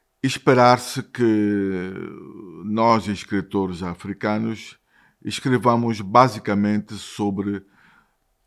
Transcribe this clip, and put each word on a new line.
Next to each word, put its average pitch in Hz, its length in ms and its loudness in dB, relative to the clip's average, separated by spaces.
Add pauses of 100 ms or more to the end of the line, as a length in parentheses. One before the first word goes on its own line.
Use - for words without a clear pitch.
(220)
esperar-se 123 840 4
que 101 880 0 (680)
nós, 110 440 2
escritores 95 720 -4
africanos, 107 960 -6 (460)
escrevamos 117 760 0
basicamente 104 920 2
sobre 101 680 -6 (840)